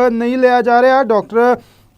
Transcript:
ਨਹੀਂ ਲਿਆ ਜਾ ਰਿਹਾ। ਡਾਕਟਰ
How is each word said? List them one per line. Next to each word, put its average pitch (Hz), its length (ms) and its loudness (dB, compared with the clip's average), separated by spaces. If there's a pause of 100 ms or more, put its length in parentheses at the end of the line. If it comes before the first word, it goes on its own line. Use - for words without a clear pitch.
(120)
ਨਹੀਂ 240 260 -4
ਲਿਆ 247 240 2
ਜਾ 240 200 0
ਰਿਹਾ। 262 220 2
ਡਾਕਟਰ 226 540 -2 (400)